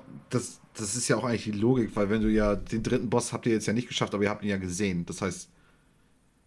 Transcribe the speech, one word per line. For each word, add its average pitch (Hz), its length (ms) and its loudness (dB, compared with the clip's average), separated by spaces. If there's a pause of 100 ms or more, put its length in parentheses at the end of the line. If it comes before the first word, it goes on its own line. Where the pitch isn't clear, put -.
(300)
das, - 300 -4 (180)
das 107 180 -4
ist 123 120 -2
ja 123 80 4
auch 107 80 0
eigentlich 117 220 0
die 107 60 -2
Logik, 110 440 2
weil 101 140 2
wenn 110 120 2
du 107 80 2
ja, 107 260 4
den 113 280 -4
dritten 117 260 0
Boss 120 220 2
habt - 140 -4
ihr 117 80 4
jetzt 107 140 0
ja 107 60 2
nicht 120 140 -2
geschafft, - 260 -2
aber 101 100 0
ihr 98 60 4
habt 104 140 -6
ihn 104 60 -2
ja 98 80 0
gesehen. 92 480 -2
Das - 160 -8
heißt, - 280 -4 (960)